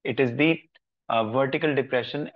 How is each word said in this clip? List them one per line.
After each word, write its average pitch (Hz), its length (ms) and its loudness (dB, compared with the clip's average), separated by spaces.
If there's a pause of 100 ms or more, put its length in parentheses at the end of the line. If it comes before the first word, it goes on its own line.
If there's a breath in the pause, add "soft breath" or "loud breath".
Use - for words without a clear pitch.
it 131 120 -2
is 127 120 4
the, 151 240 2 (540)
अ, 113 140 2
vertical 135 520 0
depression 131 500 -2 (100)